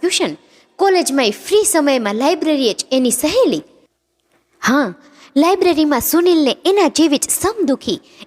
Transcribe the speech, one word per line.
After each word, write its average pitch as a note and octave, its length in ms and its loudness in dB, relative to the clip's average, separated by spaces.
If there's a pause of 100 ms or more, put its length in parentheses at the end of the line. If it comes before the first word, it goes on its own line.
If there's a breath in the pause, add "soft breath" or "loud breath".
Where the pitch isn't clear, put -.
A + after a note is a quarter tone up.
ટ્યુશન, D#4 360 -2 (400 soft breath)
કોલેજમાંય D4+ 540 0
ફ્રી G4+ 340 0
સમયમાં C4+ 500 0
લાઇબ્રેરીએ C#4+ 580 0
જ - 200 -12
એની B3+ 180 0
સહેલી. D4+ 520 0 (1000)
હા, A#3+ 340 0 (420 loud breath)
લાઇબ્રેરીમાં D#4 640 2
સુનિલને D#4+ 560 2 (100)
એના F#4+ 220 2
જેવી C#4+ 300 2
જ - 120 -6
સમદુખી, E4 680 -4 (260 loud breath)